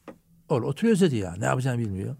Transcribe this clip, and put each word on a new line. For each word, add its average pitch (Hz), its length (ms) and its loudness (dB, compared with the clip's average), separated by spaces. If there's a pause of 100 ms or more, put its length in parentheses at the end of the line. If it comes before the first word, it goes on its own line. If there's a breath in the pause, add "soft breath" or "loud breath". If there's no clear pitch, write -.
(500)
Orada 135 180 0
oturuyoruz 202 340 2
dedi 160 140 4
ya. 92 220 -4
Ne 107 80 -4
yapacağını 131 340 0
bilmiyor. 107 400 -4